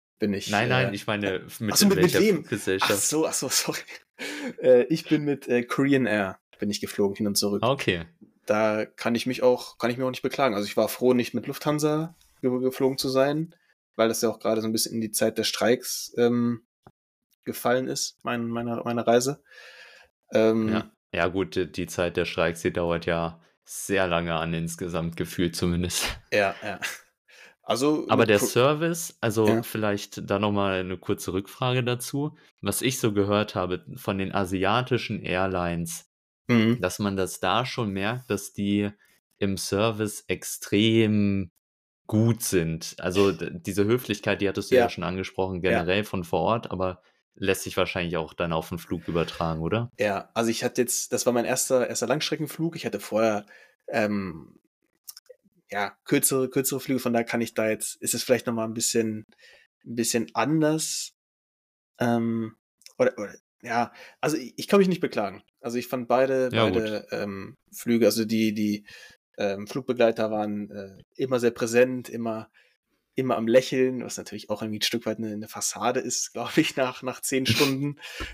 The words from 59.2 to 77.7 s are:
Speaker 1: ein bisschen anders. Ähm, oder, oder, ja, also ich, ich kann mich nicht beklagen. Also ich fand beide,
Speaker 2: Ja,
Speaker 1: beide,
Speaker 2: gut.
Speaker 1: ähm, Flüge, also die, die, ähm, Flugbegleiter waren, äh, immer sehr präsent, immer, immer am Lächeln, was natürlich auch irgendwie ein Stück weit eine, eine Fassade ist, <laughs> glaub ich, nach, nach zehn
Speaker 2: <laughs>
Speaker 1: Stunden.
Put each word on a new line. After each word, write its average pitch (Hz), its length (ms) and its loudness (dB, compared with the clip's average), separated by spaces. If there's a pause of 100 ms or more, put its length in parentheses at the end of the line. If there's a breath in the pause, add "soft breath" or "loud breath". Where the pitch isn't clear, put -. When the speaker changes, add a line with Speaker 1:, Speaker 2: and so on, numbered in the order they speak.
Speaker 1:
ein 120 120 -12
bisschen 113 380 0
anders. 151 760 0 (880)
Ähm, 117 580 0 (420)
oder, - 200 2
oder, 101 160 -10 (280)
ja, 117 300 -2 (280 loud breath)
also 147 160 -2
ich, 123 200 -12
ich 120 120 -8
kann 202 100 6
mich 185 100 6
nicht 175 120 -2
beklagen. 101 420 -4 (180)
Also 123 180 -4
ich 120 100 -6
fand 123 200 -4
beide, 131 440 4
Speaker 2:
Ja, 113 120 4
Speaker 1:
beide, 107 360 0
Speaker 2:
gut. - 80 -16 (100)
Speaker 1:
ähm, 101 360 -8 (180)
Flüge, 117 340 2
also 110 180 4
die, 110 300 2
die, 104 320 -2 (520 loud breath)
ähm, 101 280 -4
Flugbegleiter 117 640 2
waren, 104 400 -4
äh, 98 320 -14 (140)
immer 131 240 0
sehr 117 100 4
präsent, 123 580 2
immer, 113 400 -6 (680 soft breath)
immer 131 200 2
am 113 120 0
Lächeln, 127 560 4
was - 140 -10
natürlich 101 320 -10
auch 107 120 -4
irgendwie 107 160 -4
ein 107 40 -6
Stück - 240 -2
weit 113 120 -2
eine, 110 140 -6
eine 104 160 -8
Fassade 113 520 -2
ist, - 340 -4
<laughs> - 0 -
glaub 117 240 -8
ich, 156 180 2
nach, 127 260 -2
nach 127 200 -8
zehn 131 240 -2
Speaker 2:
<laughs> - 0 -
Speaker 1:
Stunden. 139 520 0 (360 loud breath)